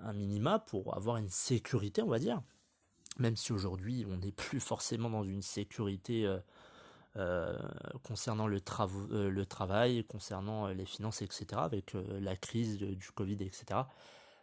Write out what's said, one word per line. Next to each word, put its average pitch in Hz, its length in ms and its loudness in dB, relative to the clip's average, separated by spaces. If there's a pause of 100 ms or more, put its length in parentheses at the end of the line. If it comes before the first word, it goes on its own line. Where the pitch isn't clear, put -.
un 107 80 -4
minima 104 460 2
pour 101 380 -2
avoir 113 200 0
une 104 140 -2
sécurité, 107 720 2
on 226 60 2
va 117 100 4
dire. 180 240 2 (760)
Même 113 180 4
si - 160 0
aujourd'hui, 101 560 0
on 92 100 -2
n'est 95 140 -2
plus - 280 -2
forcément 117 480 0
dans 110 160 0
une 98 180 -2
sécurité, 101 840 0
euh, 95 120 4 (760)
euh, 90 420 2 (440)
concernant 107 440 0
le 101 140 4
travo-, 98 500 0
euh, 101 200 2
le 95 160 2
travail, 110 580 4
concernant, 104 600 -4
euh, 98 80 -2
les 95 100 -4
finances, 107 380 -4
et 98 80 -2
cetera, 107 340 -2
avec, 95 300 -2
euh, 98 260 -4
la 92 160 0
crise 110 420 -2
de, 98 160 -4
du 95 160 -10
covid, 101 300 -2
et 95 120 -4
cetera. 127 360 -2 (540)